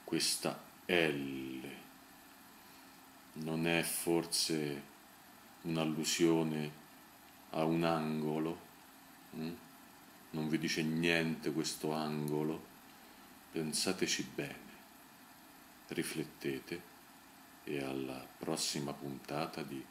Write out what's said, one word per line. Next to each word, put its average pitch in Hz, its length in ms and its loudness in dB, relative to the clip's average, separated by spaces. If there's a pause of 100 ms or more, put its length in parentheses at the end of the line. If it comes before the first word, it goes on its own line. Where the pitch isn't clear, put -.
Questa - 580 0 (220)
L 67 760 2 (1700)
non 80 320 0
è 85 160 6
forse 78 1000 2 (800)
un'allusione 80 1080 4 (840)
a 80 120 2
un 82 180 4
angolo? 78 800 0 (760)
Mm? 80 180 -4 (760)
Non 78 160 -2
vi 78 100 2
dice 82 240 0
niente 80 680 2
questo 78 440 0
angolo? 76 680 0 (920)
Pensateci 80 720 0 (100)
bene, - 380 -8 (1120)
riflettete - 960 -4 (800)
e 71 180 -4
alla 67 440 -6 (100)
prossima 73 560 -2
puntata 71 680 -6
di 69 280 -8